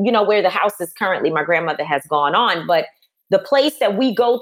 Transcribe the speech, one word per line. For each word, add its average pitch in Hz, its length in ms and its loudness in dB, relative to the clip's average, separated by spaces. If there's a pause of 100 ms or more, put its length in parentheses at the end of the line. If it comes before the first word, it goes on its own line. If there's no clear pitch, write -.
you 214 80 2
know, 220 140 4
where 208 180 2
the 180 80 2
house 196 300 -2
is 170 120 -8
currently, 180 380 -2
my 156 140 -2
grandmother 160 400 -2
has 143 240 -4
gone 147 260 0
on, 185 320 0
but 160 200 0 (440)
the 190 80 4
place 277 400 0
that 202 180 0
we 247 180 0
go 240 280 2